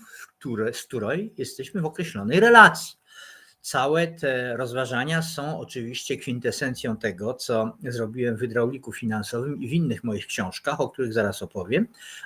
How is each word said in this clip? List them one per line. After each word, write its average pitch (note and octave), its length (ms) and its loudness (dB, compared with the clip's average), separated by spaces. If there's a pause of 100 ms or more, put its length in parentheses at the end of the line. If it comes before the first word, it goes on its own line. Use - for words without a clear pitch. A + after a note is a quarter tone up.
(180)
w - 100 -18
które-, A2+ 460 -6
z - 100 -12
której C3 540 -6
jesteśmy - 440 -8
w D#3 40 -2
określonej D#3 540 -2
relacji. A3 580 10 (640)
Całe D3 460 0
te B2+ 500 -4
rozważania B2+ 640 -2
są C#3+ 380 -6
oczywiście - 580 -8
kwintesencją A#2+ 800 -4
tego, G#2 360 -4
co A2+ 500 -2
zrobiłem A#2 540 -4
w - 20 -6
hydrauliku A#2+ 520 -2
finansowym A#2 680 -4
i B2+ 60 -8
w B2 60 -6
innych D3+ 300 0
moich G#2+ 240 -4
książkach, A#2 540 -4
o B2+ 80 -2
których A#2+ 240 -4
zaraz G#2+ 280 0
opowiem, G#2 460 -2 (380)